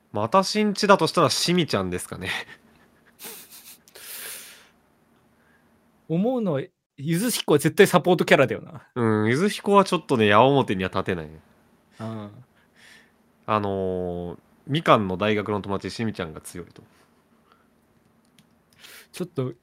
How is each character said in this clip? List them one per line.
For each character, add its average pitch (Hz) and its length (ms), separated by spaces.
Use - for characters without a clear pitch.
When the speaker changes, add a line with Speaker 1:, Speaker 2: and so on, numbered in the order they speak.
Speaker 1:
ま 104 80
あ、 104 40
私 196 380
ん 208 120
ち 208 120
だ 196 120
と 165 80
し 143 60
た 175 100
ら 131 80
シ - 240
ミ 175 120
ち - 100
ゃ 98 60
ん 92 80
で 90 80
す - 100
か - 80
ね。 90 140
Speaker 2:
思 202 280
う 240 40
の 190 140
は、 135 80
ゆ 165 220
ず 233 120
彦 - 220
は 151 60
絶 156 180
対 196 100
サ 175 140
ポ 180 120
ー 175 40
ト - 80
キ 196 100
ャ - 20
ラ 139 100
だ 113 80
よ - 80
な。 - 320
Speaker 1:
う 110 300
ん、 110 40
ゆ 123 80
ず 185 120
彦 - 240
は 196 120
ち 185 120
ょ - 20
っ - 80
と 139 100
ね、 110 100
矢 104 160
面 131 340
に 92 80
は 92 60
立 95 140
て 98 120
な 80 80
い - 20
ね。 78 140
Speaker 2:
う 110 60
ん。 214 260
Speaker 1:
あ 107 140
の 92 760
ー、 - 20
み 151 160
か 151 140
ん 104 120
の 92 100
大 104 180
学 104 160
の 104 80
友 98 180
達、 95 120
し 117 140
み 107 100
ち - 80
ゃ 87 40
ん 78 60
が 80 80
強 - 240
い - 40
と。 - 140
Speaker 2:
ち - 100
ょ - 40
っ - 20
と 127 240